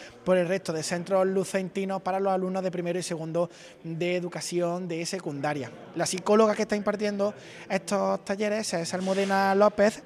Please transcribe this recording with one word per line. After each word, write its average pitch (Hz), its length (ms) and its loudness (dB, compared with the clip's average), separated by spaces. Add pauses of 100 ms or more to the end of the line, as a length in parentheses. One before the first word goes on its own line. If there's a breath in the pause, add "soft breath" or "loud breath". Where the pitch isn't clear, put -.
(260 loud breath)
por 185 100 4
el 180 100 4
resto 185 280 -2
de 156 100 -2
centros 185 420 0
lucentinos 190 760 -2
para 185 180 -2
los 196 140 2
alumnos 185 300 0
de 185 60 0
primero 175 300 -2
y 170 40 -4
segundo 160 260 -6 (540 loud breath)
de 165 320 -2
educación 175 720 -2
de 165 180 -4
secundaria. 147 640 -4 (260)
La 160 120 0
psicóloga 208 480 4
que 214 80 -2
está 208 120 0
impartiendo 208 600 -2 (340 loud breath)
estos 190 560 0
talleres 208 480 -2
es 170 220 -2
Almudena 196 580 2
López, 208 520 6